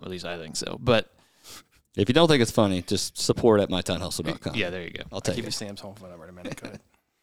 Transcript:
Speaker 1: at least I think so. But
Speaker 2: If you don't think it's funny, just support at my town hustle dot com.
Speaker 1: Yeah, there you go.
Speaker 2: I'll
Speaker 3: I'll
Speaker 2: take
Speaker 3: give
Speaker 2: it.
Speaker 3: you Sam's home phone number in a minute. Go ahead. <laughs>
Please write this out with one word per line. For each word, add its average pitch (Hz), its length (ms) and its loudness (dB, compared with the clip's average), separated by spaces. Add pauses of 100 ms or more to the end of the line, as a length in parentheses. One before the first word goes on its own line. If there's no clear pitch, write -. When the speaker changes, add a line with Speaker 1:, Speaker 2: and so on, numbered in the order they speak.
Speaker 1:
at - 40 -12
least 90 160 -10
I 87 140 -8
think 80 160 -12
so. - 260 -8
But 120 320 2 (840)
Speaker 2:
If 98 120 4
you 123 60 6
don't 165 140 8
think 147 140 6
it's 110 100 2
funny, 95 300 4
just - 360 -4
support 113 420 4
at 95 100 2
my 90 120 0
town 87 180 -4
hustle 87 240 -6
dot 78 160 -6
com. - 140 -6
Speaker 1:
Yeah, 95 160 -2
there 90 120 -8
you 85 80 -12
go. - 200 -10
Speaker 2:
I'll 104 60 -10
Speaker 3:
I'll - 40 -8
Speaker 2:
take - 160 -4
Speaker 3:
give 113 100 -4
Speaker 2:
it. - 20 -10
Speaker 3:
you 104 40 -10
Sam's 101 280 -8
home 101 160 -16
phone 98 140 -20
number 82 140 -18
in 87 60 -18
a - 20 -20
minute. 90 280 -14
Go - 80 -12
ahead. 107 160 -16
<laughs> - 60 -20 (320)